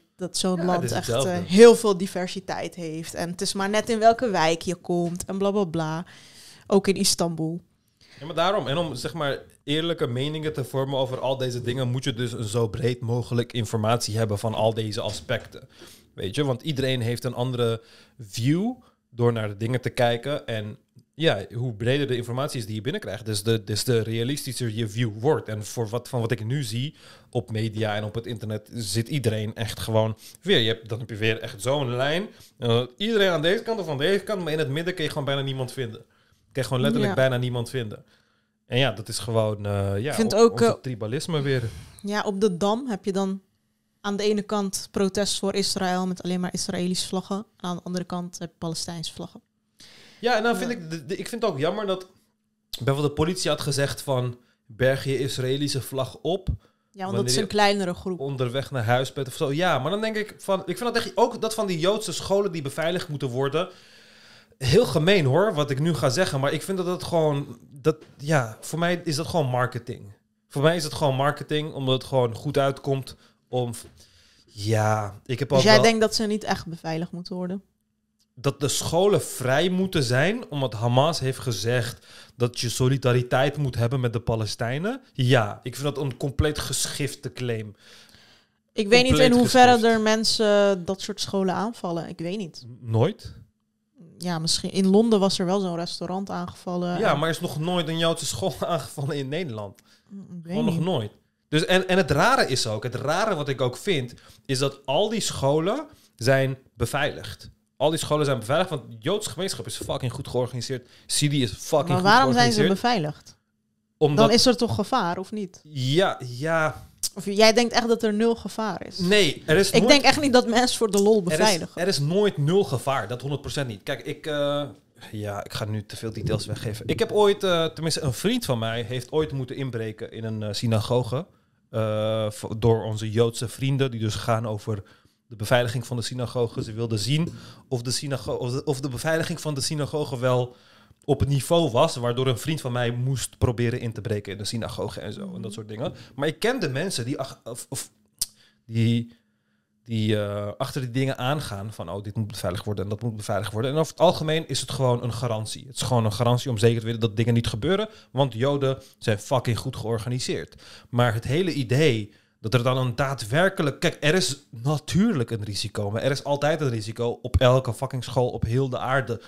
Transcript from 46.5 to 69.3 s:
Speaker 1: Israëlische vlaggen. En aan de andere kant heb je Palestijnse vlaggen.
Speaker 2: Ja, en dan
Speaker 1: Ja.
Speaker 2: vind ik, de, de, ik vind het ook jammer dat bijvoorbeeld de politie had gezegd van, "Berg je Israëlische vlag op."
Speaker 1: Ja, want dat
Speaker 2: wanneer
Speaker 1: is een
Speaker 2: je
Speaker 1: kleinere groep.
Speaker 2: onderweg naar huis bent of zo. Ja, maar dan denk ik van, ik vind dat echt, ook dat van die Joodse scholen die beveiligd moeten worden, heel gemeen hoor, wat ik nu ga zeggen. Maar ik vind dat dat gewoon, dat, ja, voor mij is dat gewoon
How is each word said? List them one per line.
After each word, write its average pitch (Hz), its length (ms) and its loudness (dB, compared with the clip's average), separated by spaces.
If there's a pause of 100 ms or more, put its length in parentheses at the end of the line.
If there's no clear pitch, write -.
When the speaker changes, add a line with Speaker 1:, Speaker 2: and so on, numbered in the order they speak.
Speaker 1:
Israëlische 180 540 -4
vlaggen. 185 300 -4
En - 320 -10
aan 175 60 -4
de 170 80 -10
andere 180 220 -6
kant 180 340 -8
heb 170 100 -10
je - 80 -20
Palestijnse 165 560 -8
vlaggen. - 280 -14 (800)
Speaker 2:
Ja, 233 180 2
en 220 60 0
dan 233 80 4
Speaker 1:
Ja. 226 60 0
Speaker 2:
vind 240 140 -2
ik, 165 180 -8
de, 160 160 -8
de, 185 120 -6
ik - 100 -8
vind 226 140 -8
het 214 100 2
ook 135 80 -4
jammer 196 260 0
dat 185 220 -4 (760)
bijvoorbeeld 143 320 2
de 156 80 2
politie 175 260 0
had 151 120 0
gezegd 143 400 -2
van, 123 360 -2 (280)
"Berg 127 380 0
je 135 160 0
Israëlische 135 600 -2
vlag 131 400 -6
op." 185 260 -2
Speaker 1:
Ja, - 100 -2
want - 20 -20 (320)
dat 190 140 -10
Speaker 2:
wanneer 196 200 -2
Speaker 1:
is 123 100 0
een 226 60 2
Speaker 2:
je 196 60 -2
Speaker 1:
kleinere 202 460 2
groep. 180 260 -6
Speaker 2:
onderweg 131 520 -4
naar 127 120 -2
huis 123 300 2
bent 135 140 -6
of - 80 -10
zo. 143 180 -2
Ja, 160 260 0
maar 147 120 -4
dan 208 100 -2
denk 220 140 -2
ik 214 220 -6
van, 190 280 -2
ik 180 120 -6
vind 233 160 -2
dat 226 100 0
echt, - 140 -8
ook 240 240 2
dat 220 120 -4
van 208 140 -2
die 175 120 -2
Joodse 196 340 0
scholen 196 380 0
die 160 100 -6
beveiligd 165 460 -4
moeten 143 220 -4
worden, 139 400 0 (880)
heel 185 280 4
gemeen 165 400 4
hoor, 180 280 4
wat 147 160 0
ik 131 100 -2
nu 165 140 2
ga 135 160 0
zeggen. 143 300 0
Maar 139 140 0
ik 156 80 -4
vind 190 160 -4
dat 180 80 -2
dat 180 180 -4
gewoon, 147 540 0 (240)
dat, 156 140 2 (220)
ja, 135 440 0
voor - 180 -8
mij 170 240 0
is 156 120 -2
dat 160 120 -4
gewoon 147 220 2